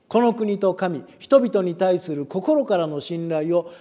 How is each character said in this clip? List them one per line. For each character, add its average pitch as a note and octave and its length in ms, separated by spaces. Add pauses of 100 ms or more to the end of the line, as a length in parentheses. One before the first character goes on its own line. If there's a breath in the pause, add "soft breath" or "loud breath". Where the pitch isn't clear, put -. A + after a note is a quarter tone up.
こ A3+ 120
の A#3 120
国 G#3 260
と F#3+ 160
神、 F3+ 300 (140)
人 - 200
々 G#3+ 240
に F3 120
対 F#3 240
す E3 140
る C#3+ 120
心 C4 400
か G#3 100
ら E3+ 120
の D3 120
信 E3+ 300
頼 D#3+ 280
を E3+ 240